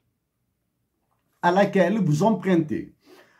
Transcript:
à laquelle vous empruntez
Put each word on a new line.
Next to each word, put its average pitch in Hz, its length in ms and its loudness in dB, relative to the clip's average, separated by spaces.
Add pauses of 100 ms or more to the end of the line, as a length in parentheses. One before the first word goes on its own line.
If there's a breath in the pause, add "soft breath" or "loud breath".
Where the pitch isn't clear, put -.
(1400)
à 175 80 2
laquelle 196 520 0
vous 147 200 0
empruntez 175 720 -2 (460 soft breath)